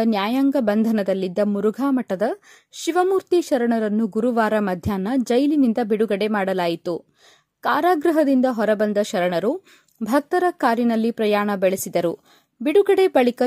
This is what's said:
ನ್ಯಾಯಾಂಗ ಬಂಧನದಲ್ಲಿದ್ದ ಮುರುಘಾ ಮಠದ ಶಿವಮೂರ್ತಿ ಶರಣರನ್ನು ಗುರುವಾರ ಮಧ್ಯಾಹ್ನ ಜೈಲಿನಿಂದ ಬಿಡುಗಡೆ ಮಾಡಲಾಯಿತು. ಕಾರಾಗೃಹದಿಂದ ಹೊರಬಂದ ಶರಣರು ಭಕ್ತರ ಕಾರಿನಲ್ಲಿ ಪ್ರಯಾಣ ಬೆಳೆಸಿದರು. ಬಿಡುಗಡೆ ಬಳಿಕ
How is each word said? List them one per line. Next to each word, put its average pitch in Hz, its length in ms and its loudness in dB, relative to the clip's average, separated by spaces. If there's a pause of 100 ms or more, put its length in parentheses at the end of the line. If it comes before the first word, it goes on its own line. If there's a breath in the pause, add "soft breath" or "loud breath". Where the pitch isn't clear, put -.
ನ್ಯಾಯಾಂಗ 226 560 0
ಬಂಧನದಲ್ಲಿದ್ದ 208 840 0
ಮುರುಘಾ 208 480 -2
ಮಠದ 214 300 -4 (500 soft breath)
ಶಿವಮೂರ್ತಿ 359 680 0
ಶರಣರನ್ನು 226 680 0
ಗುರುವಾರ 214 520 0
ಮಧ್ಯಾಹ್ನ 190 480 -4 (100)
ಜೈಲಿನಿಂದ 269 680 0
ಬಿಡುಗಡೆ 214 440 -2
ಮಾಡಲಾಯಿತು. 185 800 -4 (560 soft breath)
ಕಾರಾಗೃಹದಿಂದ 294 880 2
ಹೊರಬಂದ 214 520 0
ಶರಣರು 185 600 -2 (420 soft breath)
ಭಕ್ತರ 294 460 0
ಕಾರಿನಲ್ಲಿ 233 600 0
ಪ್ರಯಾಣ 208 440 0
ಬೆಳೆಸಿದರು. 185 640 -2 (420 soft breath)
ಬಿಡುಗಡೆ 381 460 4
ಬಳಿಕ 254 400 2